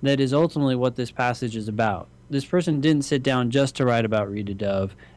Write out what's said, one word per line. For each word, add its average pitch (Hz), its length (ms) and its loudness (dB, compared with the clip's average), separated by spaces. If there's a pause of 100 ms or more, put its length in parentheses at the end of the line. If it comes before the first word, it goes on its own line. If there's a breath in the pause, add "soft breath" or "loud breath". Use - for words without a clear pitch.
that 139 160 2
is 135 140 2
ultimately 147 420 2
what 123 220 0
this 120 140 -4
passage 120 460 -2
is 110 120 -6
about. 107 400 -2 (220)
This 139 140 -2
person 170 360 0
didn't 147 240 2
sit 139 180 -2
down 127 280 0
just 135 260 2
to 139 80 0
write 117 200 2
about 107 260 0
Rita 101 240 -6
Dove 98 420 -2 (200 loud breath)